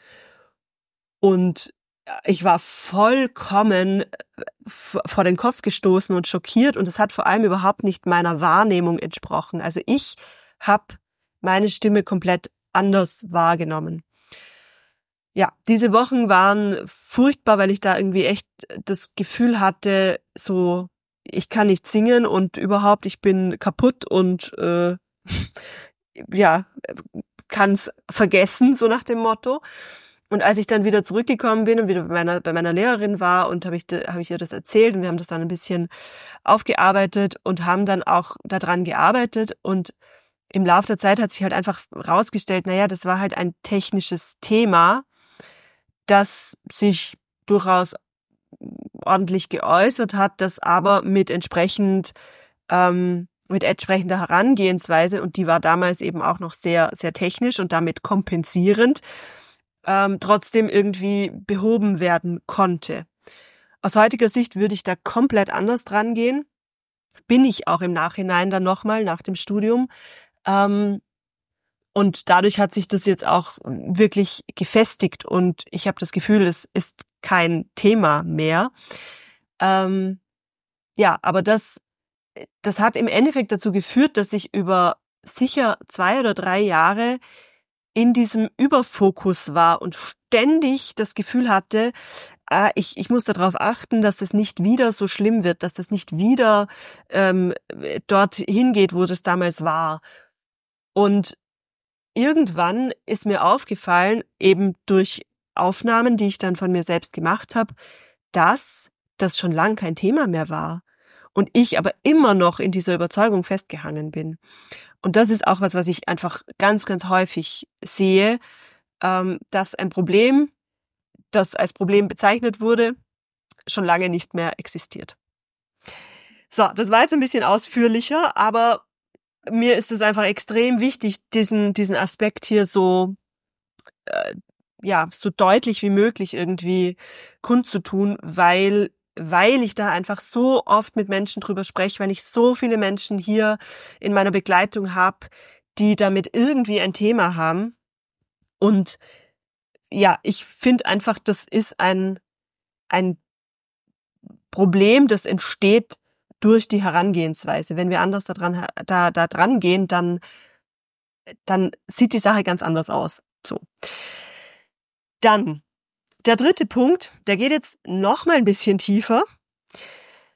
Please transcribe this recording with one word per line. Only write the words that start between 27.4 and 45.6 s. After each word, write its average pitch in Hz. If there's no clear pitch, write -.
kann's 202
vergessen, 202
so 233
nach 233
dem 233
Motto. 226
Und 202
als 202
ich 214
dann 214
wieder 208
zurückgekommen 220
bin 226
und 214
wieder 180
bei 170
meiner, 175
bei 165
meiner 170
Lehrerin 208
war 180
und 180
hab 175
ich 170
de-, 175
hab 180
ich 170
ihr 175
das 170
erzählt 208
und 185
wir 180
haben 170
das 175
dann 165
ein 170
bisschen 175
aufgearbeitet 196
und 175
haben 185
dann 190
auch -
daran 180
gearbeitet 185
und 185
im 190
Laufe 180
der 202
Zeit 208
hat 208
sich -
halt 185
einfach 190
rausgestellt, 185
na 185
ja, 196
das 185
war 185
halt 196
ein 175
technisches -
Thema, 214